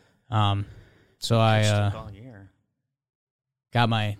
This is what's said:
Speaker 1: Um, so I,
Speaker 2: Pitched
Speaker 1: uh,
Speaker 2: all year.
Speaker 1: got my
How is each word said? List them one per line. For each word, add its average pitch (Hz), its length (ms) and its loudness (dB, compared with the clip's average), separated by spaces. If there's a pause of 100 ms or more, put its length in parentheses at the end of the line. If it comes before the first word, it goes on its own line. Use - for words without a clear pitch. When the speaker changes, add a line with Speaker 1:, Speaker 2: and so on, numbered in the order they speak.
(300)
Speaker 1:
Um, 101 360 0 (520)
so 117 220 0
I, 110 220 4
Speaker 2:
Pitched 104 100 2
Speaker 1:
uh, 104 220 0
Speaker 2:
all 110 180 -14
year. 101 380 -20 (1200)
Speaker 1:
got 120 160 2
my 107 320 -2